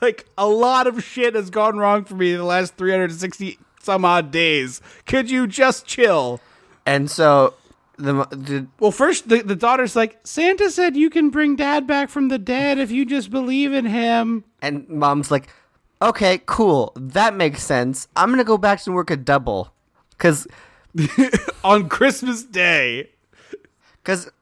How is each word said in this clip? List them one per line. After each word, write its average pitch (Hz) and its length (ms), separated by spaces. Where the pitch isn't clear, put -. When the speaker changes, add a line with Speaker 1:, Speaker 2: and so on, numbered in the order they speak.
Speaker 1:
like, 226 240
a 202 80
lot 247 400
of 240 180
shit 240 300
has 202 160
gone 214 260
wrong 208 280
for 196 100
me 185 180
in 175 60
the 175 60
last 180 320
three 185 160
hundred 185 200
sixty 180 460
some 190 240
odd 175 260
days. 151 500
Could 254 240
you 254 160
just 254 400
chill? 151 540
Speaker 2:
And 139 240
so 143 420
the 143 160
mo-, 139 160
the 139 360
Speaker 1:
Well, 214 100
first, 294 380
the, 226 140
the 202 140
daughter's 240 380
like, 226 300
"Santa 370 460
said 339 260
you 302 140
can 302 200
bring 285 260
Dad 285 300
back 285 220
from 269 200
the 262 100
dead 269 400
if 262 120
you 262 140
just 240 260
believe 269 420
in 269 140
him." 233 580
Speaker 2:
And 143 260
Mom's 147 420
like, 139 180
"Okay, 196 440
cool. 151 500
That 185 380
makes 160 280
sense. 131 540
I'm 185 140
gonna 254 140
go 220 140
back 202 280
and 185 80
work 175 160
a 160 60
double. 123 560
'Cause" 156 280
Speaker 1:
<laughs> - 720
On 196 240
Christmas 247 560
Day. 160 680
Speaker 2:
"'Cause 185 260